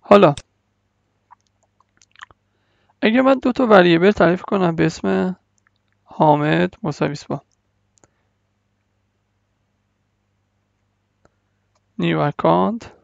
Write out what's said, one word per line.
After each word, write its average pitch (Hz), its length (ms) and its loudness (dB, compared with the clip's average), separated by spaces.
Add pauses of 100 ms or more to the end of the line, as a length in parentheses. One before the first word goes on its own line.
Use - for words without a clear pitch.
حالا 190 340 4 (2750)
اگه 226 200 0
من 262 180 0
دو 254 120 -4
تا 247 160 -4
وریبل 180 440 4
تعریف 180 300 0
کنم 175 340 -2
به 165 100 0
اسم 185 500 -4 (680)
حامد 156 720 0 (100)
مساوی 156 280 -4
است - 160 -14
با 143 140 -8 (4000)
نیو 165 220 -2
اکانت 175 720 -2 (100)